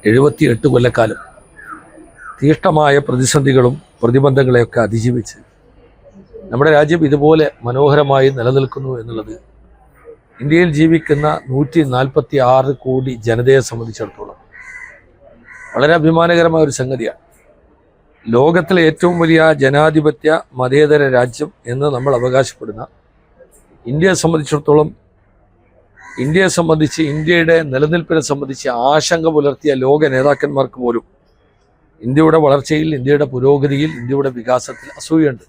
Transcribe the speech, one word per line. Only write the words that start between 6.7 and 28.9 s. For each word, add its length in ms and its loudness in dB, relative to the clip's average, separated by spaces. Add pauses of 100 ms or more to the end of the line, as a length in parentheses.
രാജ്യം 300 2
ഇതുപോലെ 380 2 (200)
മനോഹരമായി 720 2
നിലനിൽക്കുന്നു 540 -2 (100)
എന്നുള്ളത് 340 -12 (1040)
ഇന്ത്യയിൽ 360 2
ജീവിക്കുന്ന 500 0 (240)
നൂറ്റി 300 -2 (120)
നാൽപത്തി 440 -2 (160)
ആറ് 180 2 (100)
കോടി 320 -4 (140)
ജനതയെ 420 4
സംബന്ധിച്ചിടത്തോളം 680 -14 (1400)
വളരെ 240 2
അഭിമാനകരമായ 680 2
ഒരു 120 -6
സംഗതിയാണ്. 420 -6 (1040)
ലോകത്തിലെ 640 2
ഏറ്റവും 340 -2
വലിയ 160 4 (220)
ജനാധിപത്യ 800 0 (180)
മതേതര 420 2 (140)
രാജ്യം 340 -2 (240)
എന്ന് 220 -2
നമ്മൾ 240 -2
അവകാശപ്പെടുന്ന 600 -2 (1040)
ഇന്ത്യയെ 380 0
സംബന്ധിച്ചിടത്തോളം, 680 0 (1300)
ഇന്ത്യയെ 320 0
സംബന്ധിച്ച്, 460 0 (100)
ഇന്ത്യയുടെ 440 0 (160)
നിലനിൽപ്പിനെ 560 -2
സംബന്ധിച്ച് 400 -6 (220)
ആശങ്ക 360 0 (100)